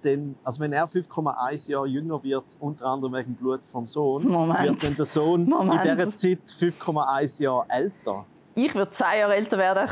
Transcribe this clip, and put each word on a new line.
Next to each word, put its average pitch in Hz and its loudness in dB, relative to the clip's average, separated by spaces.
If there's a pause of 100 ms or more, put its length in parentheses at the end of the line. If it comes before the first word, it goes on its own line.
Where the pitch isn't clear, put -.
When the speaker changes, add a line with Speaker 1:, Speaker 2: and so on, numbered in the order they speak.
Speaker 1:
dann, 143 0 (100)
also 131 -4
wenn 147 -2
er 156 2
fünf 180 -4
Komma 156 -4
eins 131 -4
Jahre 139 -2
jünger 147 -4
wird, 135 -2 (160)
unter 147 -6
anderem 131 -2
wegen 127 -4
dem 113 -10
Blut 127 -4
vom 120 -10
Sohn, 147 0
Speaker 2:
Moment. 165 2
Speaker 1:
wird - 2
dann 147 0
der 147 0
Sohn 170 2
Speaker 2:
Moment. 269 4
Speaker 1:
in 160 2
dieser 196 0
Zeit 180 0 (100)
fünf 170 -2
Komma 151 0 (100)
eins 139 -2
Jahre 127 2
älter? 117 -2 (280)
Speaker 2:
Ich 269 0
würde 196 0
zehn 208 2
Jahre 208 4
älter 220 0
werden, 190 2